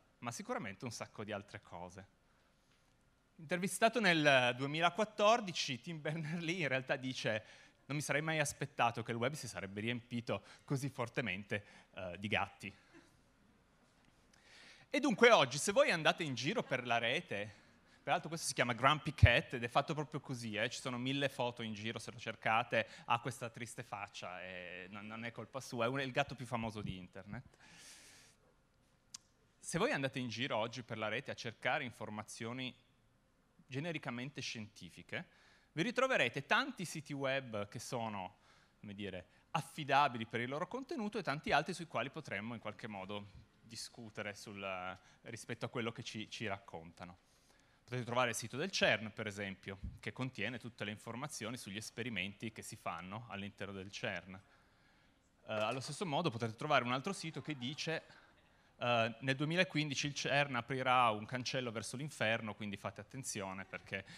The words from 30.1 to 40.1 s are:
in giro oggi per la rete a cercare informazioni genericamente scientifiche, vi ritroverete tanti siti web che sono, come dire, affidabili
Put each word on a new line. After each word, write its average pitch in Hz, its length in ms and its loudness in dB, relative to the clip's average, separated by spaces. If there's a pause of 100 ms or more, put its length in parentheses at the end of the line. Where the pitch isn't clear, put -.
in 127 100 -2
giro 123 260 0
oggi 117 280 0
per 113 140 -8
la 110 120 0
rete 113 220 -4
a 98 40 -4
cercare 131 480 -2
informazioni 117 920 -8 (920)
genericamente 139 720 -4
scientifiche, 104 840 -8 (460)
vi 151 100 -2
ritroverete 214 640 2
tanti 233 400 0
siti 147 280 -8
web 131 540 -2
che 123 120 -12
sono, 107 640 -6 (380)
come 104 140 -12
dire, 95 320 -8 (240)
affidabili 135 800 2